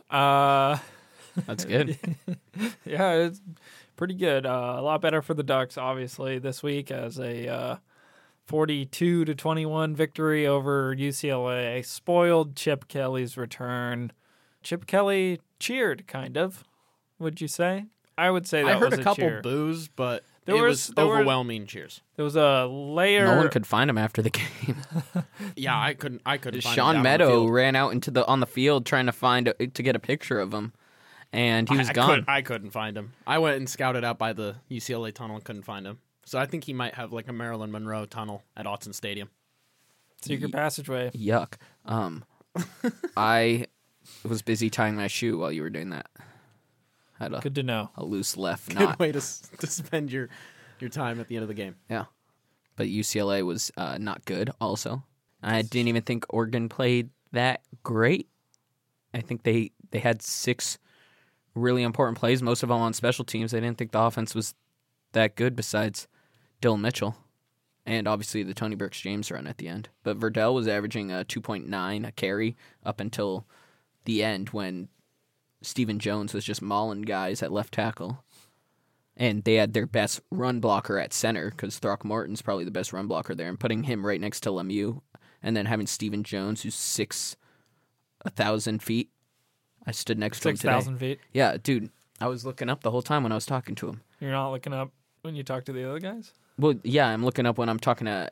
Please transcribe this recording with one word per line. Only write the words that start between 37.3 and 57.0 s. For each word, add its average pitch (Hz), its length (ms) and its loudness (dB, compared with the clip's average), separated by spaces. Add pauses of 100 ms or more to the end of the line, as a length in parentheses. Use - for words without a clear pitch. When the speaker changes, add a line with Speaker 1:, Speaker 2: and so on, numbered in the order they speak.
Speaker 3:
Marilyn 113 380 -6
Monroe 107 340 -6
tunnel 104 380 -10 (120)
at 107 100 -12
Autzen 101 300 -8
Stadium. 101 340 -8 (920)
Speaker 1:
Secret 143 260 -4
Speaker 2:
Ye- - 40 -6
Speaker 1:
passageway. 139 600 -4
Speaker 2:
Yuck. 107 420 0 (320)
Um, 101 400 -4 (460)
Speaker 3:
<laughs> - 460 -6
Speaker 2:
I 117 500 4 (600)
was 110 140 -2
busy 110 280 0
tying 107 260 0
my 101 120 -2
shoe 110 300 -2
while 80 140 -2
you 78 100 -4
were 80 80 -6
doing 87 220 -8
that. 78 160 -12 (1120)
Had - 160 -8
a, - 60 -6
Speaker 1:
Good 139 160 -6
to 139 80 -2
know. 110 320 -4
Speaker 2:
a - 100 -8
loose 101 320 -4
left - 300 -4
Speaker 3:
Good 180 120 -2
Speaker 2:
knot. 196 200 2
Speaker 3:
way 165 120 2
to 143 60 -4
s-, - 320 -8 (100)
to 165 60 -4
spend 151 460 -6
your, 127 180 -6 (500)
your 127 100 -10
time 120 300 -6
at 117 80 -10
the 117 80 -8
end 110 60 -4
of 107 60 -4
the 104 80 -8
game. 98 200 -8 (140)
Speaker 2:
Yeah. 113 160 -4 (720)
But 104 140 -2
U 104 120 -2
C - 160 -2
L 101 140 2
A 98 100 2
was, 90 340 -2
uh, 82 220 -6
not 101 280 -8
good 98 260 -4 (100)
also. 110 420 -4 (380)
I 110 220 0
didn't 120 240 0
even 117 160 2
think 117 260 -4
Oregon 117 400 0
played 123 400 2 (220)